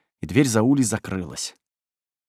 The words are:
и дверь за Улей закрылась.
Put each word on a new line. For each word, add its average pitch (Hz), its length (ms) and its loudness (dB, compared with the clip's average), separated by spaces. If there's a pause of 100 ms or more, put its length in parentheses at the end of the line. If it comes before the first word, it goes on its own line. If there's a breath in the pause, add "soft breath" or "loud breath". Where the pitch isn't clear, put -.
(200 soft breath)
и - 60 -10
дверь 135 220 2
за 110 140 2
Улей 135 220 4
закрылась. 95 720 -6 (720)